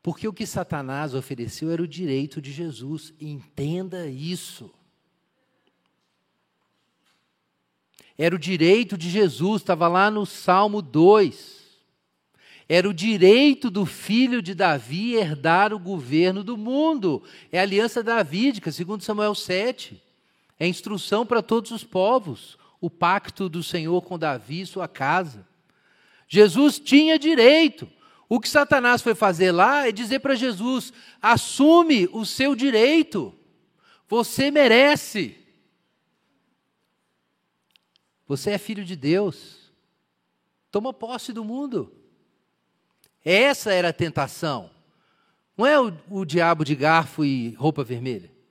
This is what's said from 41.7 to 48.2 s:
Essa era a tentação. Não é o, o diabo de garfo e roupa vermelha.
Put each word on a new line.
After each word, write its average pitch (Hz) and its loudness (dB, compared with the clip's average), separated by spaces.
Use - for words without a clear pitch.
Essa 220 2
era 175 0
a 156 -6
tentação. 143 -6
Não 214 -2
é 294 4
o, 214 -2
o 196 -6
diabo 165 2
de 143 -2
garfo 151 0
e 127 -2
roupa 147 -2
vermelha. 120 -8